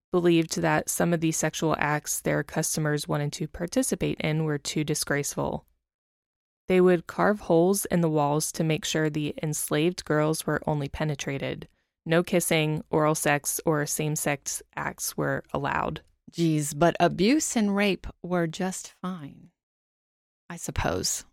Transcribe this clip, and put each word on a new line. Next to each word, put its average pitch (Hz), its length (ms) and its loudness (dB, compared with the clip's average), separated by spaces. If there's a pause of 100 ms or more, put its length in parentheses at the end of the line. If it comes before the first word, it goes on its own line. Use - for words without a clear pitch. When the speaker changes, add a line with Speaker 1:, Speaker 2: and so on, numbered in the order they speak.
(120)
Speaker 1:
believed 170 500 4
that 156 280 2
some 170 220 0
of 170 100 2
the 160 100 2
sexual 156 480 0
acts 147 420 -2
their 151 220 0
customers 151 640 -2
wanted 147 260 -2
to 160 140 -6
participate 175 720 -2
in 156 220 0
were 151 160 -2
too - 240 -4
disgraceful. 147 840 -4 (1000)
They 185 120 6
would 180 280 6
carve 202 340 0
holes 180 440 4
in 175 160 2
the 165 80 2
walls 151 440 2
to - 100 -2
make 156 220 0
sure 156 240 0
the 151 320 -2
enslaved 151 640 0
girls 151 400 0
were 151 220 -2
only 147 200 0
penetrated. 143 800 -6 (380)
No 165 160 4
kissing, 160 680 2
oral 156 240 4
sex, - 500 0
or 147 200 2
same-sex 151 760 -4 (140)
acts - 420 -6
were 139 340 -2
allowed. 143 500 -4 (300)
Speaker 2:
Geez, 156 420 0
but 156 260 4
abuse 175 560 2
and 202 200 2
rape 202 320 0 (160)
were 175 240 0
just 185 540 -8
fine, 175 480 -12 (1000)
I 175 80 -8
suppose. - 760 -2